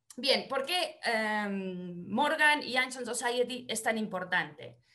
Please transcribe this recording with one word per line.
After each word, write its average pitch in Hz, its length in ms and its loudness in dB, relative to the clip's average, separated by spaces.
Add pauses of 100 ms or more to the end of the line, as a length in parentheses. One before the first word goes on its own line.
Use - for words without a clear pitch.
(160)
Bien, 240 320 2
¿por 269 160 -2
qué, 349 380 -2
em, 196 1040 -2
Morgan 294 540 4
y 240 140 -2
Ancient 254 300 -2
Society 247 640 0
es 226 140 -4
tan 220 160 0
importante? 180 800 -4 (160)